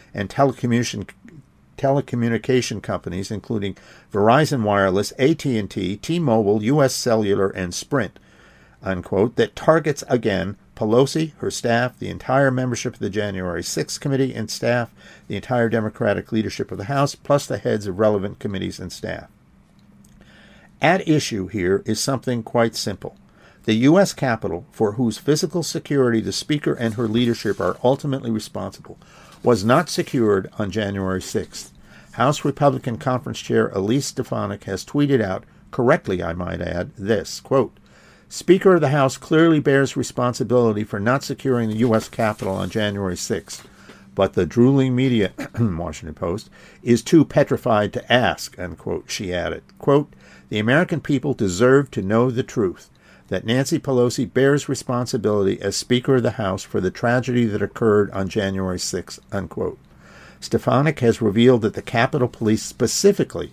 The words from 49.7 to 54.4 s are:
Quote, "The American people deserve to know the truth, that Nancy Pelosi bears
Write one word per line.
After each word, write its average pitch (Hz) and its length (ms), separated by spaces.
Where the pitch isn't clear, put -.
Quote, 143 320
"The 107 100
American 147 440
people 139 320
deserve 123 560
to 110 100
know 113 300
the 120 120
truth, - 460
that 95 160
Nancy 131 340
Pelosi 123 540
bears 139 380